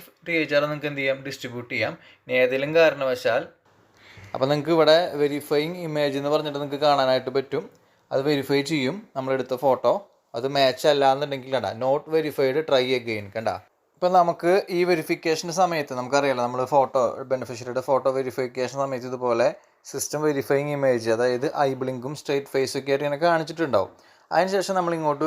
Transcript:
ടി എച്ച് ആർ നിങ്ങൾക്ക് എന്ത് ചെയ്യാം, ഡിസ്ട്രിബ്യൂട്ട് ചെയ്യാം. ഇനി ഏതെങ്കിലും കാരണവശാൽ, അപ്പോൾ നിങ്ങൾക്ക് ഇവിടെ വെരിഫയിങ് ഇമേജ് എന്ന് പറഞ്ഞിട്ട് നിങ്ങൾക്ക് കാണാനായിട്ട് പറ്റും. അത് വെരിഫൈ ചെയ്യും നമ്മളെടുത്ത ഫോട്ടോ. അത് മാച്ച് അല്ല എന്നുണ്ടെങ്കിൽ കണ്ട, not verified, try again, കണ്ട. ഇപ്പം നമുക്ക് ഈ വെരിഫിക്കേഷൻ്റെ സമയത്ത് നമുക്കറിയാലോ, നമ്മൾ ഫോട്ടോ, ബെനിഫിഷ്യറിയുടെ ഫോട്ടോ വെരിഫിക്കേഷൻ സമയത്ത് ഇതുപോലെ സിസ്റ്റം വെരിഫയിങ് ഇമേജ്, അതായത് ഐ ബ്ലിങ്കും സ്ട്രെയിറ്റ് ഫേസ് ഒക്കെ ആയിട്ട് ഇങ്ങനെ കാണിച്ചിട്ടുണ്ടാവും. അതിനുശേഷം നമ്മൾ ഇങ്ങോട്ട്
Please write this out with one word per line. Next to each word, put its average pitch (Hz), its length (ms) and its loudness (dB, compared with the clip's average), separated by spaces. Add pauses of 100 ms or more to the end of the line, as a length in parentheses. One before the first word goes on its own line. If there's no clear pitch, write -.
(280)
ടി 170 160 -2
എച്ച് 147 140 -2
ആർ 143 80 4
നിങ്ങൾക്ക് 151 260 -6
എന്ത് 139 100 -6
ചെയ്യാം, 135 260 0
ഡിസ്ട്രിബ്യൂട്ട് 120 460 -10
ചെയ്യാം. 120 200 -2 (300)
ഇനി 127 200 -4
ഏതെങ്കിലും 131 360 0
കാരണവശാൽ, 135 640 2 (880)
അപ്പോൾ 131 200 0
നിങ്ങൾക്ക് 147 240 0
ഇവിടെ 156 200 6 (240)
വെരിഫയിങ് 147 560 -2 (120)
ഇമേജ് 147 320 -2
എന്ന് 143 140 -2
പറഞ്ഞിട്ട് 151 260 -2
നിങ്ങൾക്ക് 143 260 -6
കാണാനായിട്ട് 131 500 2
പറ്റും. 139 280 -4 (480)
അത് 135 180 0
വെരിഫൈ 143 280 2 (120)
ചെയ്യും 147 260 -2 (200)
നമ്മളെടുത്ത 131 380 -2 (100)
ഫോട്ടോ. 123 280 4 (440)
അത് 120 160 -4
മാച്ച് 135 380 2
അല്ല 139 220 4
എന്നുണ്ടെങ്കിൽ 135 420 -4
കണ്ട, 107 120 -2 (140)
not 135 220 0 (100)
verified, 143 420 2 (120)
try 131 180 4 (140)
again, 110 340 -6
കണ്ട. 110 160 -4 (460)
ഇപ്പം 180 200 0
നമുക്ക് 170 360 4 (260)
ഈ - 20 0 (100)
വെരിഫിക്കേഷൻ്റെ 165 680 -2
സമയത്ത് 165 400 0
നമുക്കറിയാലോ, 127 480 0
നമ്മൾ 123 160 -4 (100)
ഫോട്ടോ, 135 320 4 (280)
ബെനിഫിഷ്യറിയുടെ 123 580 -6
ഫോട്ടോ 131 260 2
വെരിഫിക്കേഷൻ 127 680 -4
സമയത്ത് 127 280 -6
ഇതുപോലെ 123 360 2 (440)
സിസ്റ്റം 147 360 -6
വെരിഫയിങ് 143 500 0
ഇമേജ്, 123 380 2
അതായത് 123 300 0 (200)
ഐ 135 40 0 (120)
ബ്ലിങ്കും 131 400 -6
സ്ട്രെയിറ്റ് 139 320 -4
ഫേസ് 135 260 0
ഒക്കെ 135 140 -4
ആയിട്ട് 139 120 0
ഇങ്ങനെ 143 200 -4
കാണിച്ചിട്ടുണ്ടാവും. 151 640 0 (440)
അതിനുശേഷം 190 440 0
നമ്മൾ 170 200 0
ഇങ്ങോട്ട് 151 280 0